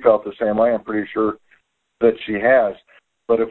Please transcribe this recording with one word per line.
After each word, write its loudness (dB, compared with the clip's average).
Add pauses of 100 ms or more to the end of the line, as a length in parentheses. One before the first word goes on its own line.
felt 4
the -10
same -2
way. 2
I'm -6
pretty -6
sure -2 (640)
that 4 (120)
she -6
has. 2 (520)
But 2
if -4